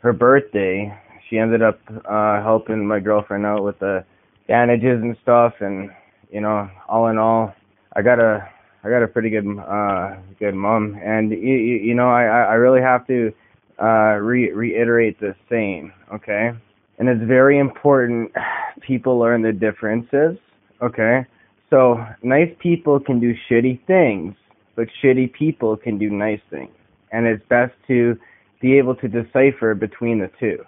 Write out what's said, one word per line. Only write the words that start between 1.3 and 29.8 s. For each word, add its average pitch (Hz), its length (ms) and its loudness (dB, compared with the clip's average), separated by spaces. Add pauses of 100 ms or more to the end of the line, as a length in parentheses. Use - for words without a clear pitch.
ended 113 240 2
up, 110 160 2 (260)
uh, 104 380 0
helping 110 420 -2
my 104 140 -2
girlfriend 104 480 -2
out 104 160 -2
with 101 160 -6
the 95 260 -4 (440)
bandages 120 520 2
and 117 220 -6
stuff, 120 380 4
and, 98 300 -8 (420)
you 104 80 -8
know, 104 280 -4 (200)
all 117 180 0
in 110 120 0
all, 113 360 0 (400)
I - 80 -2
got 120 160 4
a, 107 300 0 (340)
I 104 80 -6
got 123 140 2
a - 20 -4
pretty 113 240 -4
good, 107 160 -2 (140)
uh, 98 560 -4 (240)
good 101 160 -4
mom, 104 480 -2
and 107 260 -2
you, 104 80 -6
you, 120 380 -2
you 110 180 -2
know, 123 160 2
I, 120 140 2
I, 117 180 2
I 107 120 0
really 127 280 4
have 127 240 0
to, 120 260 -2 (480)
uh, 107 400 2
re-, 117 320 -2
reiterate 113 680 -2
this 101 160 -8 (120)
saying, 98 440 -6 (200)
okay? 107 380 -4 (480)
And 123 100 0
it's 117 140 0
very 131 380 4
important 127 720 0 (240)
<sighs> - 240 -12
people 127 400 -2
learn 117 220 2
the 110 100 0
differences, 113 840 -2 (460)
okay? 120 420 0 (460)
So 123 340 4 (200)
nice 147 340 2
people 165 400 0
can 135 220 -2
do 117 140 0 (140)
shitty 123 380 0
things, 107 480 2 (400)
but 113 140 -4 (140)
shitty 131 300 2
people 123 440 -2
can 107 220 -8
do 104 120 -2
nice 104 300 -4 (100)
things, 69 200 -14 (420)
and 113 140 -2
it's 110 220 -2
best 123 240 0 (160)
to 120 280 2 (440)
be 131 180 4
able 127 180 2
to 127 120 -8
decipher 117 680 0
between 110 460 -4